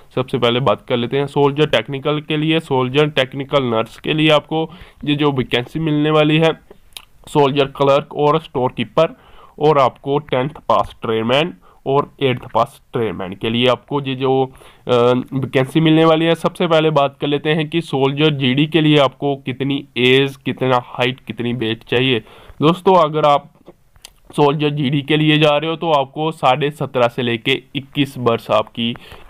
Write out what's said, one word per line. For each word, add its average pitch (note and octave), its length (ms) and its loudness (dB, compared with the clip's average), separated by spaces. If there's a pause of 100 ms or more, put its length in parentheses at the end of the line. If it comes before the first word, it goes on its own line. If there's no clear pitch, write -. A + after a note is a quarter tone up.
(160)
सबसे C3 220 -4
पहले A#2+ 220 0
बात A2 300 -2
कर B2+ 80 0
लेते A#2+ 200 -4
हैं C#3 100 -2
सोल्जर C#3+ 380 0
टेक्निकल C#3+ 560 -2
के D#3 160 -6
लिए, D#3 220 0
सोल्जर C#3 500 0
टेक्निकल C3+ 540 -2
नर्स A2+ 360 -4
के - 140 -6
लिए D#3 160 2
आपको D#3+ 420 -2 (340)
ये D3 100 -2
जो D3 160 0
वैकेंसी B2 480 -4
मिलने D3+ 320 -2
वाली D3+ 260 2
है, D#3+ 220 2 (680)
सोल्जर C#3+ 380 2
क्लर्क C#3 500 0
और D3 260 0
स्टोर B2+ 360 -4
कीपर, A#3+ 400 -2 (420)
और D3+ 180 4
आपको C#3 420 0
टेंथ C#3 300 -4
पास - 520 -2
ट्रेडमैन A#2+ 520 0 (320)
और C#3 360 -2
एट्थ B2+ 200 0 (120)
पास - 280 -2 (120)
ट्रेडमैन G2 400 -4
के A2+ 160 -6
लिए A#2+ 180 0
आपको B2 340 -2
ये C3+ 140 -8
जो, C3 360 -2 (360)
अ, - 40 -2 (420)
वैकेंसी C3 460 -2
मिलने D#3+ 260 4
वाली D#3+ 200 2
है। E3 100 2
सबसे F3 320 -4
पहले D#3+ 220 2
बात C#3+ 320 0
कर D3+ 60 -4
लेते C#3+ 220 -2
हैं D#3 200 -2
कि E3 120 -2
सोल्जर C#3+ 480 0
जीडी C#3 380 0
के D#3 140 2
लिए D3+ 160 4
आपको C#3 380 0
कितनी C#3 500 -6 (120)
एज, C3 380 2
कितना B2+ 500 -2
हाइट, B2+ 340 -4
कितनी A#2+ 340 -6
वेट A2+ 300 -6
चाहिए। B2 360 0 (420)
दोस्तों, F3+ 340 2
अगर D3+ 300 2
आप C#3+ 280 2 (800)
सोल्जर D3 340 2
जीडी D3 320 -2
के D3+ 160 0
लिए D3+ 200 4
जा D3+ 200 4
रहे D#3 120 -4
हो, E3 60 -4
तो E3 160 -4
आपको D3 400 -2
साढ़े C#3+ 400 0
सत्रह C3 360 -2
से C3 140 -4
लेके A#2+ 400 -2 (140)
इक्कीस C3+ 420 -4
वर्ष A#2 340 -2
आपकी A#2 440 -2 (340)